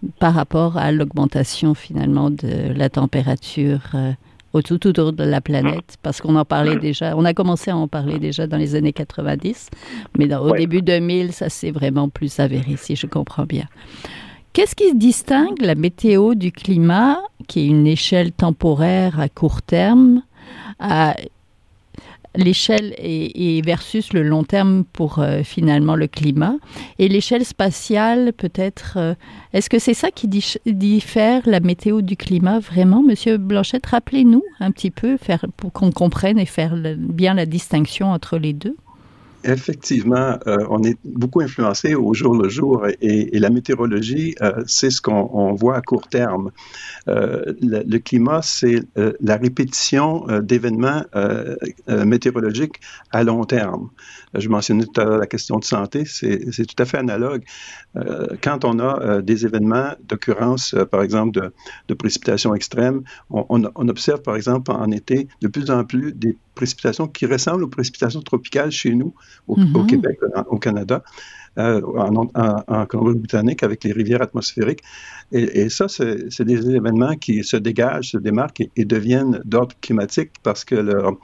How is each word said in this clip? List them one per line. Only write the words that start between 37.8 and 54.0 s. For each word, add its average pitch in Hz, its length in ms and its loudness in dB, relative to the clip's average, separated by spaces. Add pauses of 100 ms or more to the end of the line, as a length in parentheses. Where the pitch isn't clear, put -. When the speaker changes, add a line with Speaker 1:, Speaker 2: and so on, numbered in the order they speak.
Speaker 1:
entre 165 260 -2
les 151 140 -2
deux. 202 240 -8 (680)
Speaker 3:
Effectivement, 127 920 0 (120)
euh, 104 80 2 (120)
on 110 140 0
est 113 220 0
beaucoup 127 360 -2
influencé 131 540 -2
au 113 180 2
jour 117 220 2
le 101 140 2
jour 120 400 0
et, 107 480 0
et - 20 2
la 104 120 4
météorologie, 123 920 -2
euh, 117 240 -2
c'est - 240 0
ce 131 100 -2
qu'on, 104 320 0
on 101 220 0
voit 120 220 2
à 123 40 -2
court - 280 -2
terme. 101 420 -2 (560)
Euh, - 560 -2
le, 107 240 0
le 113 140 0
climat, 135 420 0
c'est, 120 400 0 (160)
euh, 107 220 2
la 107 160 2
répétition, 135 920 -2
euh, 107 120 0
d'événements, 120 640 0 (120)
euh, 104 400 -2 (340)
euh, 107 160 0
météorologiques 120 760 0 (320)
à 113 100 2
long 113 220 2
terme. 107 460 -2 (440)